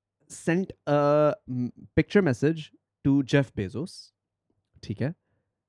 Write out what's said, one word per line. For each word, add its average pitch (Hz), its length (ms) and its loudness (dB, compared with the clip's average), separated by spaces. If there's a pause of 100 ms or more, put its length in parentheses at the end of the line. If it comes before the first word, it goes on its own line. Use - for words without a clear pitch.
(320)
sent 175 340 -2 (220)
a, 147 440 2 (180)
mm, 123 180 -4 (300)
picture 202 240 4
message 156 400 0 (440)
to 139 160 4
Jeff 139 240 2 (120)
Bezos, 107 320 -8 (920)
ठीक - 200 -8
है? 151 120 -4 (540)